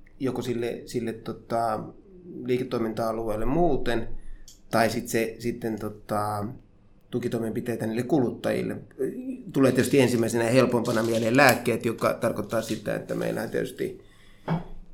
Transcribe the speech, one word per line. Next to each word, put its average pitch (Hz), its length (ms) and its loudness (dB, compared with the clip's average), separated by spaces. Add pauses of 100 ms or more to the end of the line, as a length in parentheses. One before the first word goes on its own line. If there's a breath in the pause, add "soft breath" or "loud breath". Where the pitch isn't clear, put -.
(200)
joko 127 220 -2
sille, 120 440 -4
sille, 117 280 -4
tota, 113 720 -2 (600)
liiketoiminta-alueelle 113 1000 0
muuten, 120 600 2 (640 soft breath)
tai 113 180 4
sit 110 180 -4
se, 113 320 0
sitten, 113 400 -4
tota, 104 680 -4 (640)
tukitoimenpiteitä 117 760 -2
niille 113 160 -2
kuluttajille? 117 760 0 (760)
Tulee 135 180 6
tietysti 135 280 4
ensimmäisenä 117 440 4
ja 117 80 2
helpompana 113 520 4
mieleen 113 340 2
lääkkeet, 120 480 6
joka 110 280 0
tarkoittaa 110 480 -2
sitä, 110 340 -4
että 110 200 -6
meillä 57 320 -2
tietysti - 540 -4 (920 soft breath)